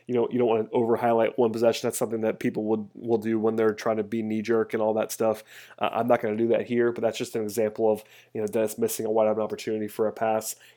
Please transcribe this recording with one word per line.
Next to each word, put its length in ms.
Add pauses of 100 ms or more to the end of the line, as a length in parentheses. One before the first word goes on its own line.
You 80
know, 160
you 80
don't 80
wanna 260
over 220
highlight 440
one 140
possession. 340
That's 100
something 240
that 180
people 260
would, 280
will 240
do 240
when 160
they're 160
trying 240
to 60
be 180
knee 220
jerk 320
and 80
all 100
that 180
stuff. 340 (340)
Uh, 120
I'm 160
not 140
gonna 160
do 120
that 180
here, 260
but 80
that's 160
just 180
an 100
example 460
of, 140 (300)
you 80
know, 40
Dennis 300
missing 300
a 40
wide 160
open 160
opportunity 460
for 180
a 60
pass. 420 (220)